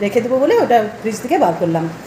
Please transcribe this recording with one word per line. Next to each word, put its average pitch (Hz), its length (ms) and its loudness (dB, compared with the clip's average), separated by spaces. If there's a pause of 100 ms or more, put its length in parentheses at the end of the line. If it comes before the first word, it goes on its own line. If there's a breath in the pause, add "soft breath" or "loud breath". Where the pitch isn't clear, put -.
রেখে 202 200 0
দেবো 247 180 0
বলে 320 200 4
ওটা 226 300 4 (120)
ফ্রিজ 214 200 -6
থেকে 285 180 0
বার 190 220 2
করলাম। 165 280 0 (180)